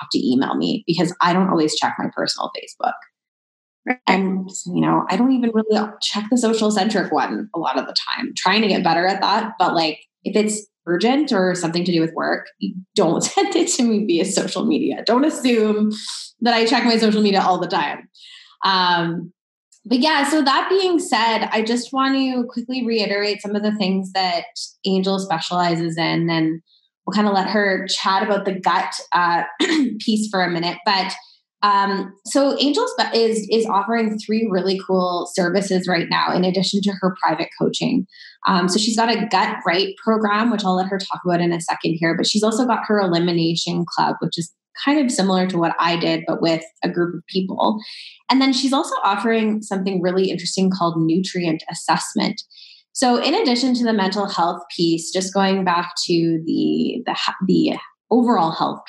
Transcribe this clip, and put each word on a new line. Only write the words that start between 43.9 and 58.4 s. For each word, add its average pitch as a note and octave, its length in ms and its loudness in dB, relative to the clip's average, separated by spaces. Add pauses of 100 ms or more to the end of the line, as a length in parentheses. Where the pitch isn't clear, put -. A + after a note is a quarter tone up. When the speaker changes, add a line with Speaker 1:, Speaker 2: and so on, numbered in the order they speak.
Speaker 1:
which F3 180 -4
is E3+ 140 -8 (320)
kind D4 200 2
of A#3+ 60 0
similar F#3 360 2
to F#3 120 -2
what E3 200 0
I E3+ 180 0
did, E3 300 -2
but - 140 -4
with D#3+ 220 0 (200)
a F#3+ 60 0
group F3 260 -2
of F3 120 -12
people. F#3+ 520 -2 (520)
And C4 100 4
then C4+ 120 4
she's B3+ 200 0
also D#4 300 -2
offering G#3+ 600 0
something F#3+ 400 -4
really F#3 280 0
interesting F#3 400 -2
called E3+ 280 0
nutrient E3 720 0
assessment. - 720 -4 (500)
So B3 240 2
in C4+ 180 0
addition B3+ 400 2
to A#3 100 0
the A3+ 80 2
mental G3 340 0
health F3+ 360 -2 (120)
piece, E3 380 0
just F#3 200 -2
going G3 320 2
back F3 280 0 (140)
to E3 380 2
the, - 600 0
the, - 100 -2 (300)
the D#3+ 320 2 (320)
overall A3 400 4